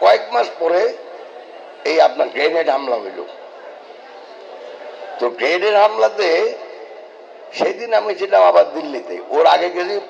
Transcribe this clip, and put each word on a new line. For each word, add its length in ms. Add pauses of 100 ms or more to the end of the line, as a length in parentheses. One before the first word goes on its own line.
কয়েক 200 (100)
মাস 160 (120)
পরে 340 (920)
এই 160
আপনার 280
গ্রেনেড 400
হামলা 280
হইল। 280 (1900)
তো 120
গ্রেনেড 440
হামলাতে 800 (1000)
সেদিন 420
আমি 200
ছিলাম 280
আবার 320
দিল্লিতে, 440 (120)
ওর 160
আগে 240
গেছি 400